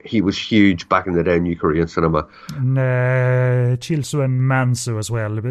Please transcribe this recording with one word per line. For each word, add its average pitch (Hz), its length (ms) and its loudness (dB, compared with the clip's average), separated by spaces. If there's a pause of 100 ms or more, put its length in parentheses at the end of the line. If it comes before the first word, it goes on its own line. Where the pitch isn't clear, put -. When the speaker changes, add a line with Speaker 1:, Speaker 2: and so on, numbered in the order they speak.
Speaker 1:
he 113 160 -2
was 92 160 0
huge 101 540 2
back 92 160 0
in 90 80 -2
the 85 100 2
day 87 120 2
in 87 80 2
new 85 120 -2
Korean 82 320 0
cinema. 80 400 0 (260)
Speaker 2:
And, 131 240 -2
uh, 127 1000 0
Chil 151 240 -4
Soon 131 380 -2
Mansu 123 580 0
as 107 120 -6
well, 110 300 -4 (100)